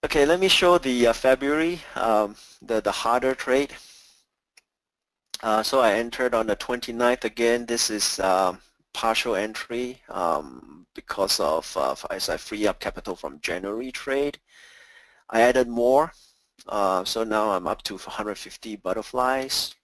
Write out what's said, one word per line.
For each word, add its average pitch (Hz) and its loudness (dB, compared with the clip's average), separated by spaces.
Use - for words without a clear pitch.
okay, 147 4
let 170 4
me 190 4
show 180 6
the, 123 2
uh, 113 4
February, 147 2
um, 107 0
the, 110 -2
the 104 0
harder 123 0
trade. 135 0
Uh, 110 2
so 135 0
I 113 4
entered 117 -2
on 113 0
the 104 0
twenty-ninth 120 -2
again. 117 0
This 117 -2
is, 104 -2
um, 95 2
partial 113 0
entry, 117 -6
um, 76 -4
because - -4
of, 80 0
uh, 67 -2
as 92 -6
I 78 -4
free 104 -6
up 98 -2
capital - -8
from 73 -12
January 101 -6
trade. 139 -4
I 113 4
added 123 6
more, 123 4
uh, 95 0
so 113 -4
now 107 0
I'm 90 -2
up - -4
to 98 -10
hundred 104 -8
fifty 107 -14
butterflies. 127 -4